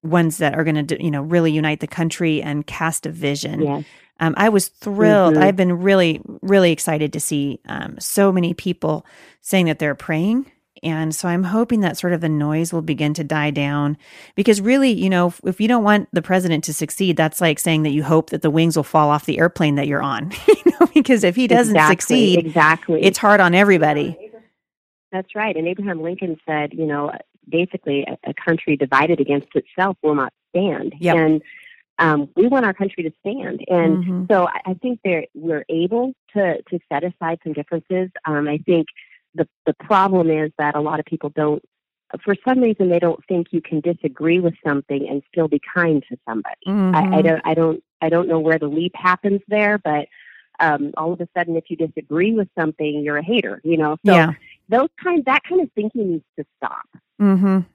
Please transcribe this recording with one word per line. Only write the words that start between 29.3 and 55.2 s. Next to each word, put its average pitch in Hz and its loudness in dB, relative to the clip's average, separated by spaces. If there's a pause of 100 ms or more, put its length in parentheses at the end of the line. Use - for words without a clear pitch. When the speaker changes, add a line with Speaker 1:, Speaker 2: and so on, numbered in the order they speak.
Speaker 2:
itself 180 -4
will 151 0
not 135 -4 (180)
stand. 180 -4
Speaker 1:
Yep. 170 2
Speaker 2:
And, 156 2 (560)
um, 151 2
we 196 4
want 247 2
our 190 -2
country 196 -6
to 156 -6
stand. - -8
And 175 2
Speaker 1:
Mm-hmm. 185 -4
Speaker 2:
so 185 4
I, - -6
I 185 -4
think 247 -6
that 170 -2
we're 156 -6
able 214 -2 (220)
to, 185 0
to 180 -8 (140)
set 143 -4
aside 165 -6
some 156 -8
differences. 185 -6 (160)
Um, 151 -2
I 151 -2
think 165 0 (460)
the, 165 -4 (160)
the - -2
problem 190 2
is 156 0
that 147 -2
a 147 -2
lot 156 -4
of 151 -8
people 156 -8
don't, 151 -2 (600)
for 202 -2 (120)
some 254 2
reason, 208 2
they 170 2
don't 170 0
think 175 -2
you 165 -2
can 156 -4
disagree 165 -2
with 170 0 (120)
something 143 -4
and 143 -6 (100)
still 160 0
be 147 0 (140)
kind 165 0
to 123 -12 (100)
somebody. 113 -8 (120)
Speaker 1:
Mm-hmm. 190 0
Speaker 2:
I, 185 2
I - 4
don't, 165 2
I 160 0
don't, 160 0 (200)
I 160 -2
don't 170 0
know 165 0
where 160 0
the 147 -4
leap 165 -4
happens 196 -2
there, 208 0
but, 151 -4 (540)
um, 147 0
all 160 -4
of 175 -8
a 170 -8
sudden, 170 -2
if 160 -4
you 170 -8
disagree 165 -4
with 208 -2 (100)
something, 151 -4
you're 147 -4
a 156 -6
hater, 175 -4
you 165 0
know? 156 0 (100)
So 196 6
Speaker 1:
Yeah. 165 4 (360)
Speaker 2:
those 254 2 (140)
kind, 349 -2